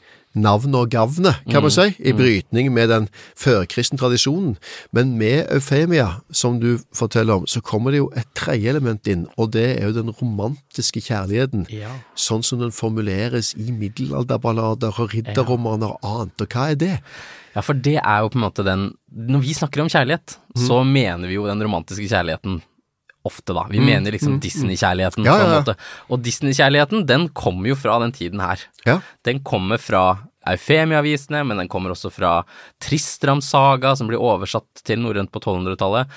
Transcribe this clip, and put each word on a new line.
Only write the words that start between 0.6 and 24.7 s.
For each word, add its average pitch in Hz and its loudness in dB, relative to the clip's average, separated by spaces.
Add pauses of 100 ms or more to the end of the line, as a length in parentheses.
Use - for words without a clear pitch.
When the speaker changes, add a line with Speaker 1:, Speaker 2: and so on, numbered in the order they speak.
Speaker 1:
og 120 2
gavne, 139 2 (160)
kan 143 4
man 151 4
Speaker 2:
Mm. - -
Speaker 1:
si, 190 4 (120)
i 127 4
Speaker 2:
Mm. 107 0
Speaker 1:
brytning 123 2
med 117 4
den 110 2 (260)
førkristne 127 0
tradisjonen. 131 0 (360)
Men 123 2
med 120 2
Eufemia, 143 2 (100)
som 123 0
du 117 2 (160)
forteller 113 2
om, - -4
så - -4
kommer 113 -2
det 143 2
jo 135 0
et 117 -4
tredje 113 -2
element 120 -2
inn, 180 0 (100)
og 113 0
det 113 0
er 104 0
jo 113 -2
den 113 -6
romantiske 113 -6
kjærligheten, 120 -2
Speaker 2:
Ja. 107 -12 (260)
Speaker 1:
sånn 113 -2
som 123 -2
den 120 -2
formuleres 110 -2
i 113 -6
middelalderballader 113 -2
og 113 -2
ridderromaner 113 -2
og - -18
annet. 104 -6
Og 104 -4
hva 135 -2
er 151 0
det? 160 -2 (560)
Speaker 2:
Ja, 107 -2
for 151 -2
det 143 0
er 104 2
jo 110 0
på - -4
en 120 2
måte 101 -4
den, 95 0 (180)
når 120 0
vi 143 -2
snakker 147 -2
om 160 0
kjærlighet, 151 0 (180)
Speaker 1:
Mm. 123 0
Speaker 2:
så 127 4
mener 98 2
vi 92 -4
jo 104 -2
den 101 -2
romantiske 98 -4
kjærligheten 87 -2 (640)
ofte - -8
da. 85 -2
Vi 101 0
Speaker 1:
Mm, - 6
Speaker 2:
mener 104 2
liksom 135 0
Speaker 1:
mm, 139 -2
mm. - -
Speaker 2:
Disney-kjærligheten 92 0